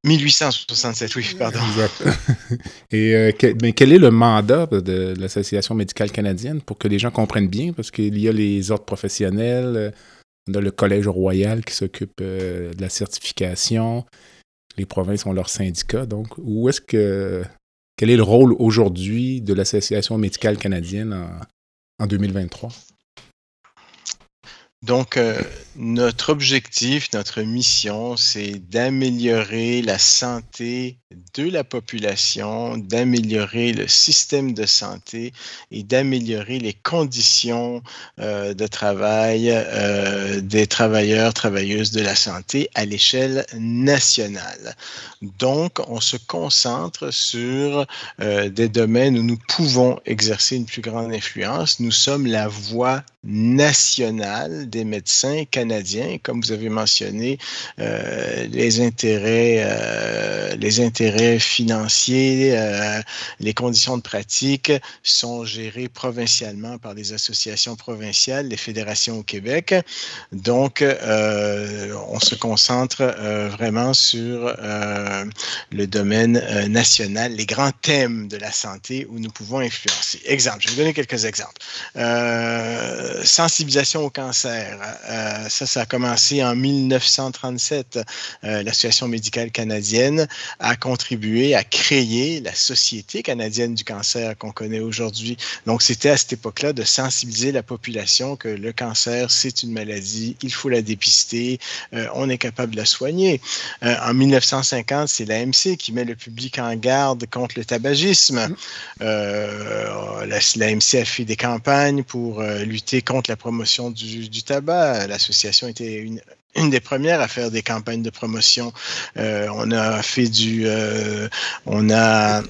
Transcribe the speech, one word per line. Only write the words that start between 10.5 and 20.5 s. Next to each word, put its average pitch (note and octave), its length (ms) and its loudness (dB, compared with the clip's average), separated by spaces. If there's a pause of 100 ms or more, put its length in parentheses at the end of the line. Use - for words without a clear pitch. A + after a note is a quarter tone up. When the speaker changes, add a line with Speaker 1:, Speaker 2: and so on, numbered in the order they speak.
Speaker 2:
a G2+ 60 0
le G2 100 0
Collège G2+ 380 2
royal F#2+ 560 2
qui - 100 -8
s'occupe, - 460 -6
euh, F#2 540 -6
de F#2 80 -10
la F#2 80 -4
certification, A2+ 1120 -2 (720)
les G2 100 -4
provinces F#2+ 380 -2
ont G2 80 -2
leurs F#2 180 -2
syndicats. G2+ 560 -2
Donc, G#2+ 220 -6 (100)
où A#2 300 0
est-ce C#3+ 120 0
que, G2 640 0 (520)
quel A2 140 4
est B2 60 10
le A2+ 60 8
rôle A#2 360 10
aujourd'hui A2+ 840 2
de G2+ 140 0
l'Association G2+ 640 0
médicale G#2 400 0